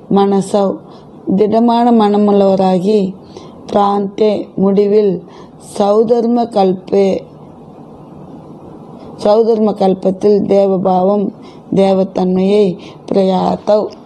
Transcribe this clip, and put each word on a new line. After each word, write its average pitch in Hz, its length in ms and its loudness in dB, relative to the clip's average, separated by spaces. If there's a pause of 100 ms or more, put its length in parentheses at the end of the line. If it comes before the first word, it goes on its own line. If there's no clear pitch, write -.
(120)
மனசௌ, 196 640 0 (600)
திடமான 233 560 2
மனமுள்ளவராகி, 196 1200 2 (500)
பிராந்தே, 202 920 -2
முடிவில், 196 680 0 (540)
சௌதர்ம 233 720 0
கல்பே, 190 680 0 (2000)
சௌதர்ம 214 560 0
கல்பத்தில் 190 720 0
தேவபாவம், 190 840 0 (480)
தேவத்தன்மையை 190 1000 0 (340)
பிரயாத்தௌ, 190 760 0 (180)